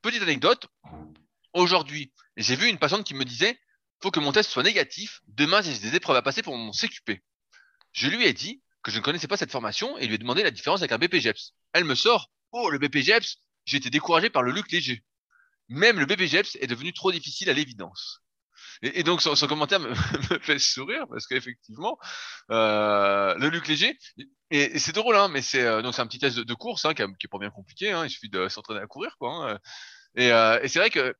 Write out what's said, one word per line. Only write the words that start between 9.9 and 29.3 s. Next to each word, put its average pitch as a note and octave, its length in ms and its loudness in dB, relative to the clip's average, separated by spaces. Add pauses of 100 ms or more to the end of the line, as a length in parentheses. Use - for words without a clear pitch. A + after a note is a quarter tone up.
et B2+ 100 -4
lui G#2+ 60 -2
ai G#2+ 40 -2
demandé B2 240 -2
la F3+ 80 2
différence D#3 300 -2
avec E3 100 -2
un A2+ 80 -2
B E3+ 100 0
P F3 120 2
G A#2 100 0
E - 20 0
P - 60 -4
S. - 140 -16 (200)
Elle F3 120 2
me D3 100 0
sort, A3+ 360 2 (200)
oh, A#3 200 -2
le C#3 80 -2
B C#3+ 100 0
P C#3 140 0
G D#3+ 100 4
E A3+ 60 6
P A3 60 0
S, - 120 -10 (280)
j'ai - 120 -4
été C3 140 -2
découragé E3 380 2
par C3 140 2
le B2 80 0
Luc F#3+ 220 -4
Léger. C3 320 -2 (640)
Même D#3+ 320 4
le C#3 60 2
B G3 100 0
P F3+ 100 2
G D#3 140 2
E - 20 2
P - 60 -2
S - 120 -12
est C3 60 -2
devenu B2+ 260 -4
trop F#3+ 200 0
difficile E3+ 360 0
à D#3+ 40 8
l'évidence. B2 680 -4 (600)
Et, D3+ 180 -2
et - 40 0
donc, E3 180 2
son, D3 140 2
son D3 100 2
commentaire D3+ 320 0
me, C3+ 120 -4
<laughs> C#3 440 -2
me D#3+ 60 -2
fait C#3+ 180 0
sourire F3+ 500 -2
parce A#2 200 -10
qu'effectivement, B2+ 680 -8 (540)
euh, G#2 840 4
le C3 140 0
Luc E3 180 -6
Léger, D#3+ 280 0 (540)
et, C#3+ 120 4 (120)
et D3+ 40 -2
c'est C#3 140 -2
drôle, A3 240 4
hein, G3 120 6
mais C#3 140 -2
c'est, B2+ 220 0
euh, A2 180 2
donc B2 120 -4
c'est C3 80 -2
un A2+ 40 -2
petit B2 120 -12
test B2+ 200 0
de, A#2 40 -4
de A2+ 120 -6
course, A3+ 300 -8
hein, D#3 100 0
qui, B2+ 80 -4 (180)
qui - 60 -12
est - 40 -16
pas G2+ 80 -10
bien G2+ 120 -8
compliqué, F#3 420 -8
hein, E3 120 -2
il C#3 60 -8
suffit - 200 -14
de F#2+ 180 -2
s'entraîner G#2 320 -8
à G#2 60 -10
courir, - 320 -12
quoi, C#3 320 -6